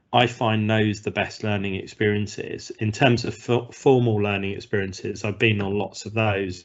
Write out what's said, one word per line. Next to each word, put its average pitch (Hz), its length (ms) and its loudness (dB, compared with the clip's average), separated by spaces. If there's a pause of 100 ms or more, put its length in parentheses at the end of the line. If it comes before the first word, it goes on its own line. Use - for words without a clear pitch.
(120)
I 123 140 6
find 110 420 0
those 107 340 2
the 98 100 -4
best 95 320 -4
learning 101 320 -2
experiences. - 1040 -4
In 107 120 0
terms 120 340 2
of - 100 -6
fo-, 120 360 -2
formal 123 440 4
learning 101 380 0
experiences, 98 680 -6
I've 104 140 -4
been 110 240 4
on 98 160 -2
lots - 300 -6
of 104 80 -8
those. 98 500 -2